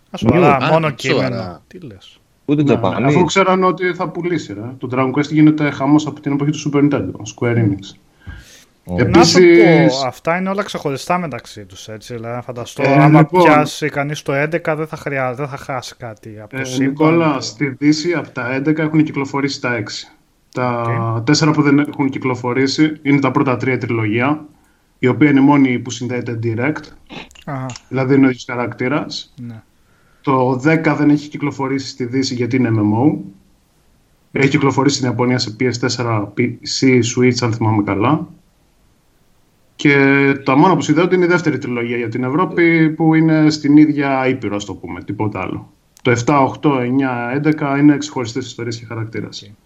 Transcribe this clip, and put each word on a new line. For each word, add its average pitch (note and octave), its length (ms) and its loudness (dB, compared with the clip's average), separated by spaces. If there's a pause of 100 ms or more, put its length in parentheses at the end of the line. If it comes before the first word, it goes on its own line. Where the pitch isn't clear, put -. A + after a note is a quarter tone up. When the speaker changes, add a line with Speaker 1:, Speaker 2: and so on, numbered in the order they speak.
Speaker 1:
Α, F#3+ 80 -14
σοβαρά, C#3+ 420 4
Speaker 2:
Mute. D#3 120 0
Speaker 1:
μόνο D#3+ 160 2
Speaker 2:
Α, C#3+ 40 -2
Speaker 1:
κείμενα. C3+ 340 -2
Speaker 2:
σοβαρά. F#2 420 -8
Speaker 1:
Τι F#3 120 -20
λες; A#2 400 -20 (260)
Speaker 3:
Ούτε D3 180 0
Speaker 4:
Ναι, A2+ 180 2
Speaker 3:
Japanese. F#2+ 220 -2
Speaker 4:
αφού D3+ 200 4
ξέραν F#3 400 2
ότι F#3 300 0
θα F3 160 -6
πουλήσει, E3+ 440 -6
ρε. G#2 80 -12 (160)
Το C3+ 140 -10
Dragon B2+ 200 0
Quest D3 200 -2
γίνεται D3+ 380 4
χαμός C#3+ 380 2
από C3+ 120 -10
την D3 120 -6
εποχή C#3+ 200 -2
του - 200 -6
Super C#3+ 100 2
Nintendo, C#3 300 0 (240)
Square A#2+ 220 -2
Enix. G2+ 220 0 (1040)
Speaker 3:
Ω. - 100 -10 (100)
Speaker 1:
Να A#2+ 200 6
σου E3+ 140 4
Speaker 4:
Επίσης E3+ 640 6
Speaker 1:
πω, C3 60 -4
αυτά E3 300 -4
είναι F#3+ 120 -4
όλα G3 140 -4
ξεχωριστά D#3+ 540 -4
μεταξύ A#2+ 480 -10
τους, F#2 220 -20
έτσι, A2 280 -16
δηλαδή, A#2 200 -10
να B2 60 -8
φανταστώ, A#2+ 420 -10
Speaker 4:
Ε, C#3 140 4
Speaker 1:
άμα D3+ 220 8
Speaker 4:
λοιπόν. F3 240 4
Speaker 1:
πιάσει D3+ 460 4
κανείς C#3+ 320 -6
το D3 120 -4
έντεκα, D#3 420 -2
δεν D#3 120 -6
θα D3+ 100 -14
χρειά-, C3+ 380 -4
δεν C#3+ 120 -8
θα C3+ 100 -12
χάσει - 400 -10
κάτι A2 440 -16
από G#2+ 140 -18
το - 60 -8
Speaker 4:
Ε, - 20 -4
Speaker 1:
σύμπαν, C3 260 -2
Speaker 4:
Νικόλα, D#3 440 2
Speaker 1:
το B2+ 80 -4
Speaker 4:
στη - 280 -6
Δύση, D3+ 440 0
από C#3 160 -6
τα B2 240 -6
έντεκα D3+ 300 -2
έχουν D#3 200 2
κυκλοφορήσει C#3 580 -4
τα A#2+ 140 -2
έξι. - 360 -10 (420)
Τα B2 280 -2 (360)
Speaker 1:
Οκ. A2+ 80 -6
Speaker 4:
τέσσερα D3+ 260 2
που D3 100 0
δεν C#3+ 180 4
έχουν C#3+ 300 -2
κυκλοφορήσει C3 920 -2
είναι C#3 180 2
τα C3+ 120 0
πρώτα C3 260 0
τρία B2 200 -2
τριλογία, A#2 680 -2 (540)
η B2 80 0
οποία B2+ 220 4
είναι C#3 100 4
η C3+ 40 4
μόνη C3+ 360 4
που B2 100 -12
συνδέεται A#2+ 540 -8
direct, A#2+ 380 -2 (640)
Speaker 1:
Αχα. C3 200 -10 (240)
Speaker 4:
δηλαδή C3 260 0
είναι C3+ 100 6
ο C3 40 4
ίδιος A#2+ 200 -8
χαρακτήρας. B2+ 920 -6
Speaker 1:
Ναι. A#2 200 -16 (600)
Speaker 4:
Το C3 340 2
δέκα D#3 400 2
δεν D3 140 2
έχει D3 200 2
κυκλοφορήσει C#3 580 -6
στη - 180 -8
Δύση, C3 300 -4
γιατί A#2+ 200 -2
είναι B2 200 2
M A2 40 0
M G#2+ 280 2
O. - 100 0 (1120)
Έχει C3+ 180 2
κυκλοφορήσει C#3 460 0
στην B2+ 120 -4
Ιαπωνία B2 320 0
σε - 200 -8
P C3 40 -2
S A#2+ 340 -2
four, A2 300 -2 (100)
P B2 40 0 (380)
C, B2+ 220 4 (140)
Switch, B2 260 2
αν A#2 120 -2
θυμάμαι G#2+ 300 0
καλά. A2 440 -2 (1500)
Και C#3+ 180 2 (520)
τα C3+ 120 2
μόνα F3 180 4
που C#3 60 -2
συνδέονται F3 340 2
είναι F3+ 100 2
η - 20 2
δεύτερη E3 300 0
τριλογία A#2+ 400 -6
για A#2+ 120 -4
την B2 140 -4
Ευρώπη, E3 640 2
που D#3+ 240 2
είναι D#3+ 360 4
στην D3 280 4
ίδια C#3 500 4
Ήπειρο, A2 280 -4
ας G2 100 -6
το F#2+ 80 -10
πούμε, F2 300 -12
τίποτα G2+ 380 -6
άλλο. - 300 -10 (300)
Το B2 100 2
εφτά, A#2+ 280 2
οκτώ, C3+ 400 0
εννιά, B2 540 -2
έντεκα D3 440 -2
είναι C#3+ 200 6
ξεχωριστές B2 480 -6
ιστορίες A#2 320 -10
και - 80 -16
χαρακτήρες. A2 640 -12 (140)